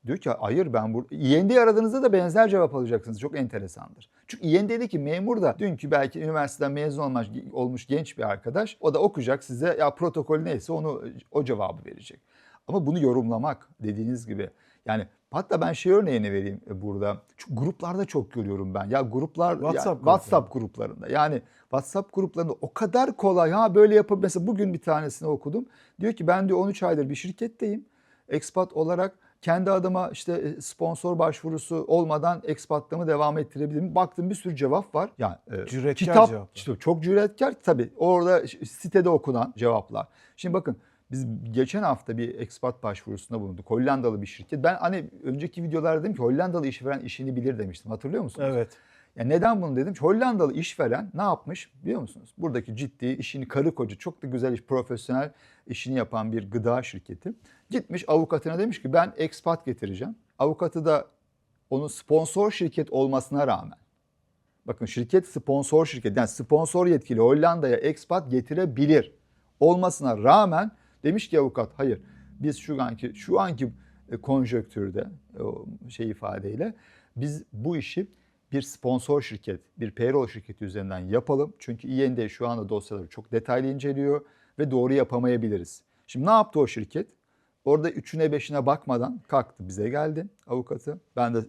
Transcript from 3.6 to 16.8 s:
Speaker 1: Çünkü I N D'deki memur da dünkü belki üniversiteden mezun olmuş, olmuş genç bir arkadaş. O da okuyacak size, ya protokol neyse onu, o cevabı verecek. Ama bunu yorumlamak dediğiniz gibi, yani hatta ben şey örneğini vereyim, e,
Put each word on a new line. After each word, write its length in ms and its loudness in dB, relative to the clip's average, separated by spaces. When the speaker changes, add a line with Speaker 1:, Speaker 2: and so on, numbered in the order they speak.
Speaker 1:
Çünkü 180 -8
I 180 6
N 40 -4
D'deki 300 -2
memur 440 -2
da 160 2
dünkü 320 -4
belki 300 0
üniversiteden 520 -2
mezun 300 -4
olmuş, 240 -2
olmuş 340 -4
genç 320 -4
bir 120 -2
arkadaş. 500 -4
O 140 2
da 40 2
okuyacak 460 0
size, 360 -2
ya 140 4
protokol 440 -2
neyse 340 -4
onu, 300 -4
o 140 0
cevabı 400 -4
verecek. 360 -18
Ama 180 0
bunu 140 0
yorumlamak 680 0
dediğiniz 460 -6
gibi, 240 -8
yani 200 -2
hatta 300 -2
ben 120 0
şey 200 2
örneğini 400 2
vereyim, 280 -4
e, 120 -8